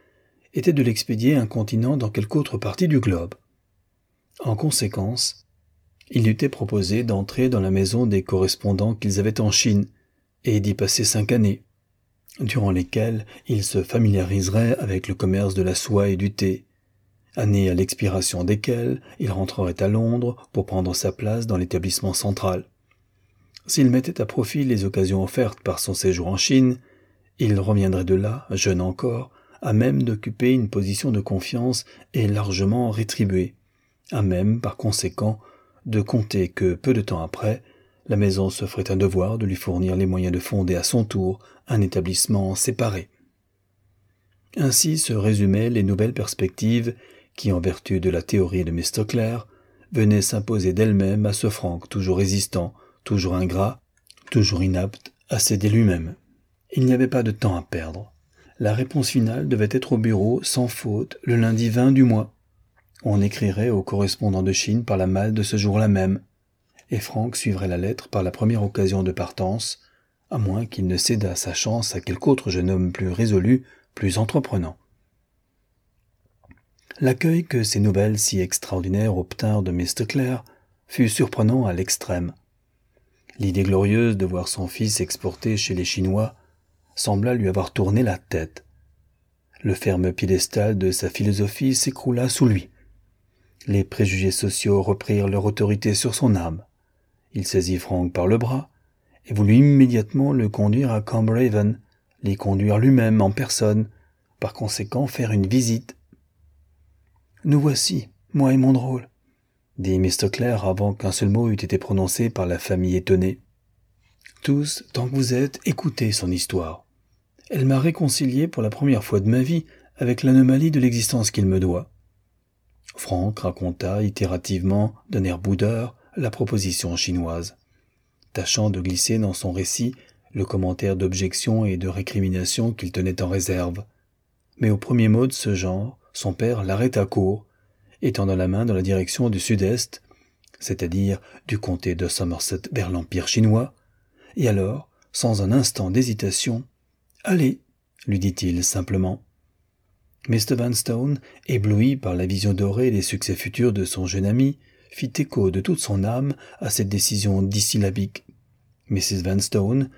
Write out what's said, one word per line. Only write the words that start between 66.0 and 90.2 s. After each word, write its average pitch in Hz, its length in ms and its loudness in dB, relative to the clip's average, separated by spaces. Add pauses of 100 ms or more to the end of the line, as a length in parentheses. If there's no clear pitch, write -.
et 113 80 -2
Frank 110 360 -6
suivrait 95 340 -2
la 87 100 -2
lettre 98 300 -4
par 98 140 -2
la 90 80 -2
première 110 320 0
occasion 98 400 0
de 92 100 -2
partance, 95 680 -6 (480)
à - 80 -6
moins 107 300 -2
qu'il 98 200 -4
ne 92 120 0
cédât 101 380 -2
sa - 180 -6
chance 113 420 -4
à 90 60 -8
quelque - 260 -4
autre 131 220 2
jeune 90 180 0
homme 92 240 0
plus 92 160 -4
résolu, 110 560 2 (300)
plus 95 240 -2
entreprenant. 107 580 -2 (2250)
L'accueil 160 440 2
que 123 180 -2
ces 107 180 0
nouvelles 104 380 2
si 98 220 0
extraordinaires 95 760 -2
obtinrent 107 460 -2
de 92 80 -2
mister 90 340 -2
Clare 127 400 -2 (440)
fut 120 200 2
surprenant 117 560 2
à 95 80 0
l'extrême. 87 640 -4 (1080)
L'idée 98 220 0
glorieuse 101 540 2
de 95 100 0
voir 90 220 -4
son - 180 -6
fils 107 340 -4
exporté 101 560 -4
chez - 160 -4
les 90 120 -2
Chinois 98 500 -2 (600)
sembla 107 380 0
lui 110 120 0
avoir 92 260 -2
tourné 104 300 2
la 101 160 0
tête. - 460 -8 (1000)
Le 98 120 0
ferme 92 380 0
piédestal 101 640 0